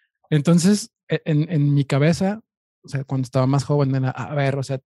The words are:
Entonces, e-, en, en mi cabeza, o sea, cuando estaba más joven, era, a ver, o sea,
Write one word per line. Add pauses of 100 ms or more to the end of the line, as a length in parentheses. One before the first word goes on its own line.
(300)
Entonces, (160)
e-,
en,
en
mi
cabeza, (420)
o
sea,
cuando
estaba
más
joven,
era,
a
ver,
o
sea,